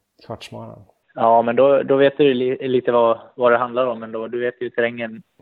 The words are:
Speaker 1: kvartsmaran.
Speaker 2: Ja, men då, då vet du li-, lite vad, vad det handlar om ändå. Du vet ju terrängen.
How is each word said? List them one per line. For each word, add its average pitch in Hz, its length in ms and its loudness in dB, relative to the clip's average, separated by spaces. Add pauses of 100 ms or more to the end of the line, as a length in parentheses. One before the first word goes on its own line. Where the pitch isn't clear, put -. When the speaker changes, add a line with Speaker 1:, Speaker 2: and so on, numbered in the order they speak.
(280)
Speaker 1:
kvartsmaran. 113 540 -16 (340)
Speaker 2:
Ja, 117 260 4
men 117 140 -2
då, 135 280 4
då 135 120 0
vet 139 220 2
du 143 160 4
li-, 127 340 -4
lite 127 240 0
vad, 117 280 2 (160)
vad 123 160 2
det 120 60 4
handlar 123 300 -2
om 113 160 -8
ändå. 113 240 -10
Du 120 120 -8
vet 123 220 -6
ju 120 80 -8
terrängen. 117 540 -6 (180)